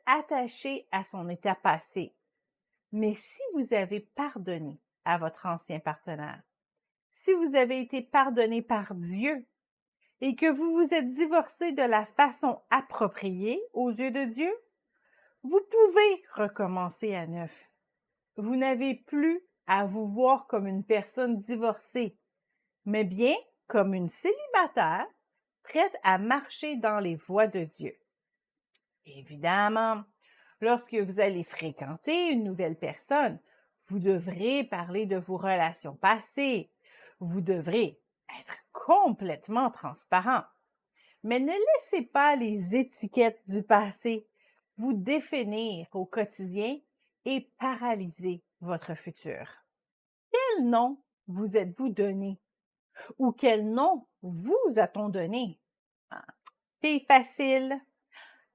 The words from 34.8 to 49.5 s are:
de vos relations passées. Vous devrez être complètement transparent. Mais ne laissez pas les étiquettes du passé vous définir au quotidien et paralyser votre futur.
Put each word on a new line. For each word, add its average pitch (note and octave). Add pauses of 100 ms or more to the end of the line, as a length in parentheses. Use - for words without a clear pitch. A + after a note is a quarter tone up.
de F#3+
vos F#3
relations E3+
passées. A3 (480)
Vous F3+
devrez F3 (400)
être - (160)
complètement A#3
transparent. F#3 (800)
Mais A#3
ne C#4
laissez G#4
pas C#4+
les G#3+
étiquettes A#3
du G3
passé G#3+ (500)
vous A#3+
définir A3
au F#3
quotidien G#3 (480)
et C4
paralyser F#3+ (180)
votre E3+
futur. - (840)